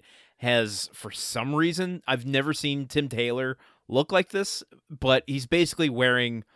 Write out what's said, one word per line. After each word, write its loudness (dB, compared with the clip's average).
has, 0
for -14
some -6
reason, -2
I've -2
never 0
seen -4
Tim -2
Taylor -2
look 2
like 2
this, -4
but 2
he's -4
basically 2
wearing 2